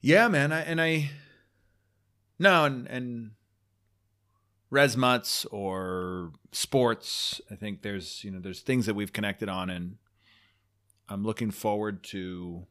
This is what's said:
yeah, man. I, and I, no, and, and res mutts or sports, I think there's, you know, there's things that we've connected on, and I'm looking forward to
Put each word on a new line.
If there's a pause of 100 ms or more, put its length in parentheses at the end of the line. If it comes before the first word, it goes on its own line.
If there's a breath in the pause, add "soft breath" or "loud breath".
yeah,
man.
I,
and
I, (1300 loud breath)
no,
and,
and (1400)
res
mutts
or (200)
sports, (100)
I
think
there's,
you
know,
there's
things
that
we've
connected
on,
and (1120 soft breath)
I'm
looking
forward
to